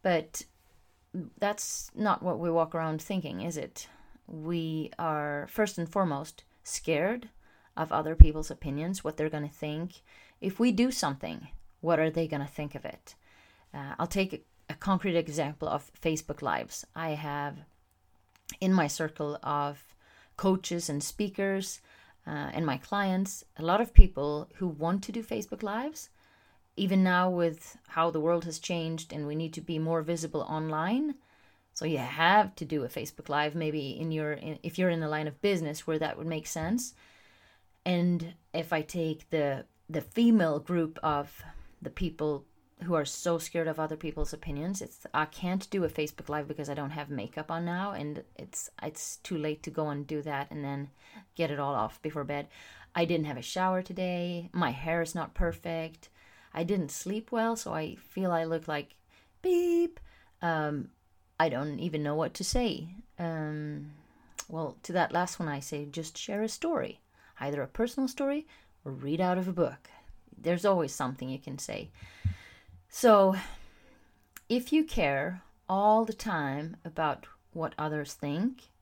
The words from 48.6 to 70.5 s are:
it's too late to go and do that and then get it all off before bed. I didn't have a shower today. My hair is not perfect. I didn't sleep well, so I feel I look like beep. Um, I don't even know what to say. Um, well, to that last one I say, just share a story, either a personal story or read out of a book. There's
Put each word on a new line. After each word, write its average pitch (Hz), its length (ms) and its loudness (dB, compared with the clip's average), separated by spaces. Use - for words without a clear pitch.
it's - 360 -8
too - 200 -6
late 151 260 -4
to 165 60 -8
go 151 200 -2
and 143 160 -4
do 151 180 -4
that 139 280 -4
and 151 120 -8
then 139 260 -6
get 160 160 0
it 143 80 -2
all 139 160 0
off - 260 -2
before 151 220 -4
bed. 143 240 -4
I 170 120 4
didn't 160 220 2
have 131 100 -4
a 123 40 -8
shower 185 400 0
today. 175 720 -4
My 165 200 0
hair 165 300 0
is 165 140 -4
not 165 180 -4
perfect. 165 760 -2
I 170 80 0
didn't 180 260 0
sleep 214 440 -6
well, 226 240 0
so - 160 -6
I 160 220 -4
feel 185 360 -2
I 165 140 2
look 160 200 -2
like 147 300 -4
beep. 349 580 2
Um, 151 480 0
I 165 120 6
don't 139 320 -2
even 156 200 -2
know 147 140 0
what 156 200 0
to 190 100 -6
say. 190 500 0
Um, 151 720 -6
well, 160 360 -8
to 175 100 -10
that 170 180 2
last 175 260 0
one 160 120 -4
I 143 100 -4
say, 147 260 -8
just 156 320 -10
share 208 240 -4
a 220 60 0
story, - 540 -2
either 143 200 -2
a 135 60 -4
personal 247 400 -2
story 285 400 -2
or 139 80 -6
read 143 260 -2
out 180 180 4
of 185 120 0
a 180 40 -2
book. - 360 0
There's 170 260 0